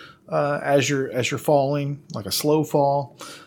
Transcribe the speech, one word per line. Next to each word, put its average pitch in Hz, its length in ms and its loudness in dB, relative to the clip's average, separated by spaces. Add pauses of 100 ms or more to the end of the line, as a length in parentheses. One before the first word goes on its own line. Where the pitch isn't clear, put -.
(280)
uh, 147 360 -2
as 143 260 4
you're, 135 220 0
as 120 180 -2
you're 139 80 -4
falling, 143 640 0 (120)
like - 120 -8
a - 80 -8
slow 151 320 2
fall. 143 520 0 (300)